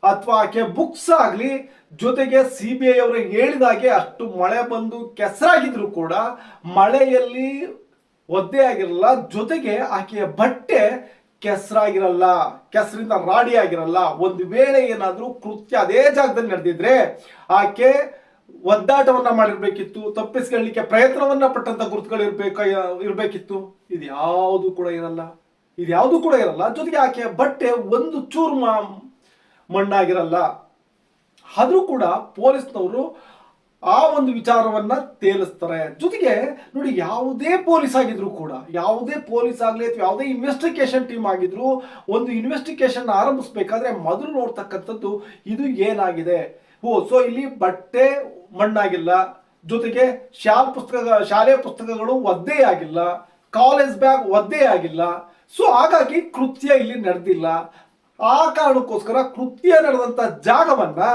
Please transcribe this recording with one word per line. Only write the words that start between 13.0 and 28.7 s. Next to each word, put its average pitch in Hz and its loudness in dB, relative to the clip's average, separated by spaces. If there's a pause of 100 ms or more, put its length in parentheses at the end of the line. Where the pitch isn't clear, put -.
ರಾಡಿ 220 2
ಆಗಿರಲ್ಲ. 165 0
ಒಂದು 180 -2
ವೇಳೆ 262 4
ಏನಾದ್ರೂ 214 -6
ಕೃತ್ಯ 214 -8
ಅದೇ 220 4
ಜಾಗದಲ್ಲಿ 233 0
ನಡೆದಿದ್ರೆ 180 0 (240)
ಆಕೆ 202 4 (760)
ಒದ್ದಾಟವನ್ನ 254 4
ಮಾಡಿರ್ಬೇಕಿತ್ತು, 208 -2
ತಪ್ಪಿಸ್ಕೊಳ್ಳಿಕ್ಕೆ 220 -4
ಪ್ರಯತ್ನವನ್ನ 269 4
ಪಟ್ಟಂತ 233 -2
ಗುರುತುಗಳು 208 -6
ಇರ್ಬೇಕ-, 196 -2
ಇರ್ಬೇಕಿತ್ತು. 196 -8
ಇದು 160 -8
ಯಾವುದು 180 -2
ಕೂಡ 180 -6
ಇರಲ್ಲ, 165 -6 (580)
ಇದು 170 -4
ಯಾವುದು 262 4
ಕೂಡ 320 2
ಇರಲ್ಲ. 202 0
ಜೊತೆಗೆ 311 -6
ಆಕೆಯ 254 0
ಬಟ್ಟೆ 247 -2
ಒಂದು 240 -4
ಚೂರು 311 -2
ಮಾ-, 214 -4 (600)